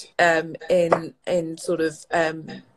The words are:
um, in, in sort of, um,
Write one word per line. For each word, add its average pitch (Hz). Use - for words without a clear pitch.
um, 165
in, 165
in 165
sort 170
of, 156
um, 160